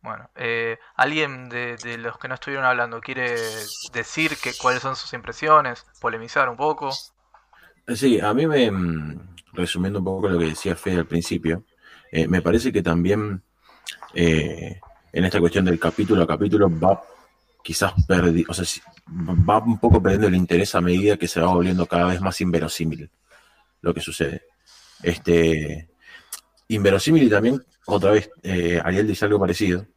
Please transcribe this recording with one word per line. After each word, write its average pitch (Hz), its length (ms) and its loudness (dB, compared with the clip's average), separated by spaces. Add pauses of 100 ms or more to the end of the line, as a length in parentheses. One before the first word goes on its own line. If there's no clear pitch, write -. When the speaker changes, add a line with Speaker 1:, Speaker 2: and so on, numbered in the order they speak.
Speaker 1:
Bueno, 110 340 -14
eh, 117 420 -6 (180)
¿alguien 135 540 -4
de, 120 280 -10
de 117 200 -12
los 117 200 -10
que - 100 -16
no 131 80 -8
estuvieron 139 300 -8
hablando 120 360 -2
quiere 117 680 -6 (200)
decir 151 480 -4
que, 123 160 -6
cuáles 127 280 -2
son 135 120 -6
sus - 180 -14
impresiones, 127 720 0 (140)
polemizar 117 500 -2
un 117 80 -10
poco? 143 460 -4 (840)
Speaker 2:
Eh, 120 80 -4
sí, 113 240 4
a 104 140 0
mí 151 140 0
me, 135 240 2
mm, 87 640 -4 (180)
resumiendo 92 460 -2
un 90 60 -4
poco 95 240 -2
lo 87 100 2
que 82 60 0
decía 80 300 -4
Fede 92 240 -4
al 80 80 -4
principio, 85 580 -2 (460)
eh, 80 160 0
me 87 140 2
parece 123 300 2
que 101 120 0
también, 92 600 0 (680)
eh, 80 680 0 (340)
en 87 100 2
esta 90 140 0
cuestión 92 260 4
del 87 140 2
capítulo 87 440 2
a 82 40 2
capítulo 98 420 2 (100)
va 92 220 2 (640)
quizás 95 300 -4 (140)
perdi-, 87 400 2
o 82 60 -8
sea, 85 120 -6
si, - 160 -8 (280)
va 92 500 2
un 110 200 0
poco - 240 6
perdiendo 98 240 4
el 92 80 4
interés 90 400 2
a 87 60 2
medida 95 360 4
que 87 100 -2
se - 140 -2
va 85 60 4
volviendo 90 400 2
cada 87 200 2
vez 90 140 -2
más 95 200 -4
inverosímil 80 680 -2 (720)
lo 87 120 0
que - 80 -6
sucede. 76 420 -6 (580)
Este, 82 880 0 (800)
inverosímil 107 560 4
y 117 60 6
también, 113 340 2 (220)
otra 98 260 2
vez, 104 180 2 (140)
eh, 87 400 0
Ariel 95 240 0
dice 104 180 -2
algo 104 140 2
parecido 92 460 0 (120)